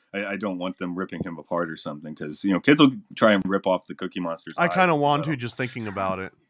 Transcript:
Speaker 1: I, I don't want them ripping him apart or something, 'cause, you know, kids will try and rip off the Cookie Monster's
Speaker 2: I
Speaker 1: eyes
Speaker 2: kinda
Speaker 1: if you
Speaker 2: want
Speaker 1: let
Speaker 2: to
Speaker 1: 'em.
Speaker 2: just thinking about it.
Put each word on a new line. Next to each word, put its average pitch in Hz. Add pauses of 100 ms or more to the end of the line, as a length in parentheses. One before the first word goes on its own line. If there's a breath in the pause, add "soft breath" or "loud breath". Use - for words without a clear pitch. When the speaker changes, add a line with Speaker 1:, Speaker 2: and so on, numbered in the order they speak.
(120)
Speaker 1:
I, 101
I 101
don't 95
want 90
them 90
ripping 90
him 85
apart 85
or 80
something, 78
'cause, 76
you 98
know, 127
kids 151
will 135 (220)
try 110
and 92
rip 98
off 92
the -
Cookie 92
Monster's 82
Speaker 2:
I 170
Speaker 1:
eyes 175
Speaker 2:
kinda 180
Speaker 1:
if -
you 143
Speaker 2:
want 143
Speaker 1:
let 160
Speaker 2:
to 160
Speaker 1:
'em. 135
Speaker 2:
just 117
thinking 120
about 95
it. 95 (180)